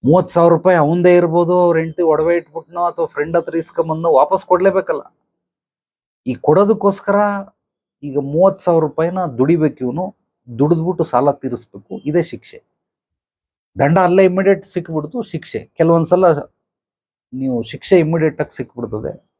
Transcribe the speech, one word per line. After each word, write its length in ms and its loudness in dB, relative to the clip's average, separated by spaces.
ಮೂವತ್ತು 280 2
ಸಾವಿರ 200 4
ರೂಪಾಯಿ 240 2
ಅವಂದೇ 400 4
ಇರ್ಬೋದು, 420 2
ಅವ್ರ 180 2
ಹೆಂಡತಿ 260 -4
ಒಡವೆ 320 0
ಇಟ್ಬಿಟ್ನೋ 480 -8
ಅಥವಾ 220 -4
ಫ್ರೆಂಡ್ 320 -4
ಹತ್ರ 180 -4
ಇಸ್ಕೊಂಬಂದ್ನೋ 580 -4
ವಾಪಸ್ 320 2
ಕೊಡ್ಲೇಬೇಕಲ್ಲ. 720 -2
ಈ 60 -4
ಕೊಡೋದಕ್ಕೋಸ್ಕರ 800 0
ಈಗ 140 -6
ಮೂವತ್ತು 460 0
ಸಾವಿರ 200 2
ರೂಪಾಯಿನ 420 -4
ದುಡಿಬೇಕು 600 0
ಇವನು, 300 -8
ದುಡಿದ್ಬಿಟ್ಟು 440 0
ಸಾಲ 280 0
ತೀರಿಸ್ಬೇಕು, 720 -10
ಇದೇ 180 -2
ಶಿಕ್ಷೆ. 400 -14
ದಂಡ 200 4
ಅಲ್ಲೇ 240 4
ಇಮಿಡಿಯೇಟ್ 420 2
ಸಿಕ್ಬಿಡ್ತು, 560 -8
ಶಿಕ್ಷೆ. 560 -10
ಕೆಲವೊಂದ್ಸಲ 540 4
ನೀವು 300 -6
ಶಿಕ್ಷೆ 360 0
ಇಮಿಡಿಯೇಟ್ 420 -2
ಆಗಿ 140 -8
ಸಿಕ್ಬಿಡ್ತದೆ 720 -10